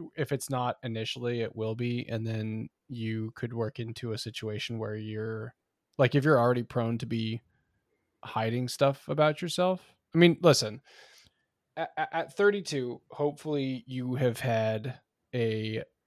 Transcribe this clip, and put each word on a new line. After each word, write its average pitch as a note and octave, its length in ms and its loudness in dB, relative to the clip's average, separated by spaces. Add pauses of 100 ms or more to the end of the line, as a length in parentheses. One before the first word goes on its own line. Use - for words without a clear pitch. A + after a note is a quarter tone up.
(160)
if D3 160 -2
it's - 180 -4
not B2 320 -2
initially, A#2+ 600 -4
it - 120 -6
will A2 220 -4
be, A#2+ 320 -4
and A2+ 180 -4
then A2 440 -4 (180)
you A2+ 480 -4
could A#2 160 -6
work A2+ 260 -4
into A#2 320 -8
a G#2+ 80 -4
situation A2 600 -8
where G#2+ 160 -6
you're, A2 580 -8 (420)
like, C#3 200 4
if C3+ 80 2
you're C#3+ 160 8
already A#2+ 240 4
prone A#2 340 -2
to A#2+ 80 -6
be A2+ 340 -4 (840)
hiding A#2 420 -2
stuff C#3 400 0
about D3+ 360 2
yourself. F3+ 380 0 (320)
I D#3+ 60 2
mean, E3+ 240 8
listen, B2 380 6 (960)
a-, D#3+ 100 -4 (100)
a-, D#3 200 -4
at D3+ 200 -4
thirty-two, F3 640 2 (120)
hopefully D3 760 -2
you B2+ 300 -4
have B2 240 0
had A2+ 580 -2 (340)
a A2 520 -2 (220)